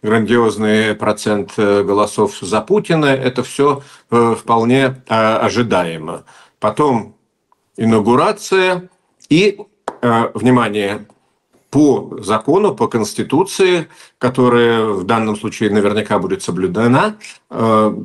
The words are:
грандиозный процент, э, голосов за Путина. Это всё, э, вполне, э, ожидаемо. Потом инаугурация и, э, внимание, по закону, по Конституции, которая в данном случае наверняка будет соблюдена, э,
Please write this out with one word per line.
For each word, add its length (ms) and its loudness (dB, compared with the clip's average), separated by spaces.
грандиозный 920 0
процент, 640 -4
э, 260 2
голосов 560 0
за 200 -2
Путина. 460 0
Это 380 0
всё, 380 0
э, 260 2
вполне, 600 0
э, 280 2
ожидаемо. 880 -4
Потом 560 -2
инаугурация 1120 0
и, 300 2
э, 320 0
внимание, 720 0
по 500 2
закону, 540 0
по 140 -2
Конституции, 1000 0
которая 680 2
в 180 -2
данном 320 0
случае 340 -4
наверняка 480 0
будет 240 -4
соблюдена, 720 0
э, 560 0